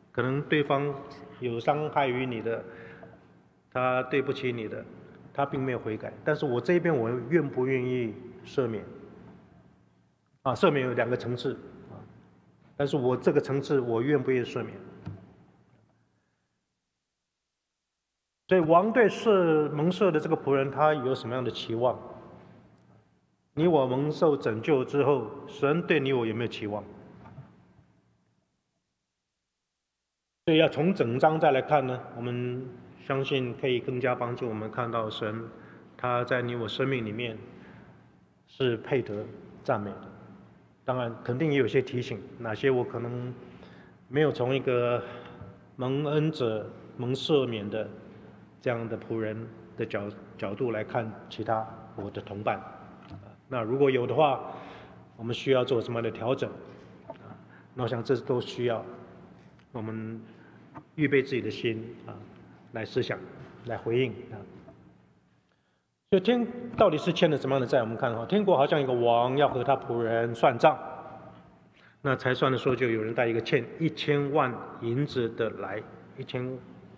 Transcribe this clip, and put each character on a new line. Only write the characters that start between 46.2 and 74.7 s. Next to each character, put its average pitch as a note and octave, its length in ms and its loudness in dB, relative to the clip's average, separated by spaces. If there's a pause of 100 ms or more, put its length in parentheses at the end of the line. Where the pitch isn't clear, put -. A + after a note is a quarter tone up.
者、 A2 360 -2 (280)
蒙 B2+ 180 -2
赦 C3+ 320 2
免 G#2+ 220 -6
的 G#2+ 200 -4 (720)
这 B2+ 100 -2
样 A#2 180 -4
的 A2 80 -4
仆 A2+ 220 -6
人 G#2+ 180 -2 (400)
的 A#2 80 -4
角-， G#2 180 -4 (360)
角 G2+ 160 -4
度 B2 160 -2
来 G#2+ 140 -4
看 A2+ 260 -4 (180)
其 - 160 -10
他 A2 220 0 (300)
我 G2+ 140 -8
的 G2+ 100 -8
同 G#2 220 -10
伴。 G#2+ 180 -2 (880)
那 B2 140 -2
如 A2+ 140 0
果 C#3 140 6
有 B2 160 2
的 B2+ 80 -2
话， C#3+ 260 6 (760)
我 A2 80 -12
们 A#2+ 100 -2
需 - 160 -2
要 B2+ 140 6
做 B2 160 2
什 A#2+ 120 -6
么 A#2 60 -2
样 A#2 40 -2
的 A2+ 80 -2
调 A#2 240 -2
整？ B2 140 -2 (1300)
那 B2+ 80 -4
我 A#2 60 -2
想 A#2 140 -2
这 C3 140 2
都 B2 240 0
需 A#2+ 260 -4
要 A2+ 180 -2 (880)
我 A#2 100 -8
们 A2 380 -8 (760)
预 D3 140 2
备 C#3 120 6
自 C3+ 140 -4
己 A#2 60 2
的 G#2 100 -2
心 A2+ 460 -4 (100)
啊， A2 80 -14 (580)
来 A2 120 -6
思 B2 180 -2
想， G#2+ 160 -4 (480)
来 A2+ 100 -6
回 A#2 220 0
应 B2 140 2 (180)
啊。 G#2+ 80 -12 (1700)
所 G3+ 60 6
以 F#3 40 6
天 A#3 260 2 (300)
到 G#3 120 2
底 D3+ 80 2
是 E3 160 0
欠 E3+ 160 4
了 D3 80 2
什 C3+ 120 -4
么 C#3 60 2
样 C3+ 60 2
的 B2 60 0
债？ C3 140 4
我 A2+ 60 0
们 A2+ 100 -4
看 A#2 180 0
哈， A2+ 120 -4
天 G3+ 180 2
国 F3+ 120 6
好 C3+ 80 6
像 D3+ 160 4
一 C3+ 60 2
个 B2+ 60 2
王 A#2+ 440 4
要 C#3+ 120 6
和 B2 160 0
他 C3+ 120 4
仆 A#2+ 240 -4
人 A#2 320 2
算 B2 240 4
账， C#3+ 220 6 (1200)
那 C3+ 120 2
才 B2+ 180 0
算 C3 200 4
的 A#2+ 60 0
时 C3+ 100 0
候， B2+ 80 2
就 B2 120 2
有 A2 140 2
人 A2 100 -4
带 B2 140 2
一 A#2 60 2
个 A2+ 80 2
欠 A#2+ 240 0 (160)
一 D#3+ 100 2
千 C#3+ 420 0
万 C3 220 2 (260)